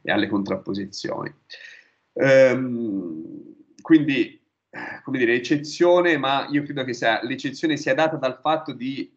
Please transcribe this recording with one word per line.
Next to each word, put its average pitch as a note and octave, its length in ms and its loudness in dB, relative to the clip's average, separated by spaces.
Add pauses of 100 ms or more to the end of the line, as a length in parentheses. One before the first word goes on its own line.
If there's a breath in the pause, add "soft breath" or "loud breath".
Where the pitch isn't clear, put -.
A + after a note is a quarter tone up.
e - 100 -4
alle G2+ 160 0
contrapposizioni. G2 1040 -6 (800 loud breath)
Ehm, A#2+ 1400 2 (260)
quindi, C#3 580 2 (640 loud breath)
come B2+ 160 -6
dire, A#2+ 160 4
eccezione, D#3+ 800 2
ma C3+ 320 -2
io C#3+ 140 0
credo C#3 220 -6
che B2 100 -6
sia, A2+ 300 0
l'eccezione C#3 520 -4
sia C3+ 160 -2
data D#3 240 0
dal C3 240 -4
fatto D#3 320 -2
di C3 440 -10